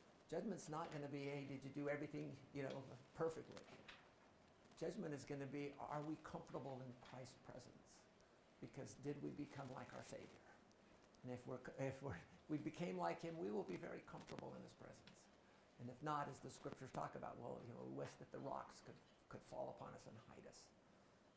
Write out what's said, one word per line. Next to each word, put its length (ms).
Judgment's 400
not 240
gonna 160
be, 160
"Hey, 160
did 160
you 160
do 160
everything, 400
you 80
know, 80
perfectly?" 400
Judgment 340
is 140
gonna 180
be, 320
"Are 300
we 160
comfortable 640
in 40
Christ's 400
presence? 480
Because 400
did 180
we 100
become 440
like 180
our 140
Savior?" 400
And 100
if 120
we're, 140
if 240
we're, 160
we 100
became 400
like 240
him, 160
we 140
will 160
be 80
very 340
comfortable 460
in 80
his 160
presence. 400
And 80
if 120
not, 300
as 80
the 100
scriptures 420
talk 240
about, 220
well, 300
you 60
know, 100
we 100
wish 260
that 120
the 80
rocks 460
could, 100
could 160
fall 340
upon 160
us 140
and 80
hide 180
us 160